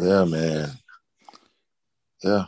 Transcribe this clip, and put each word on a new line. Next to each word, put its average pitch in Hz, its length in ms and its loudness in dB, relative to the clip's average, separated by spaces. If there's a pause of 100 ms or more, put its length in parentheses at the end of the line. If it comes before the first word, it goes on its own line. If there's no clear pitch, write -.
Yeah, 95 240 4
man. 80 460 -2 (1500)
Yeah. 98 240 0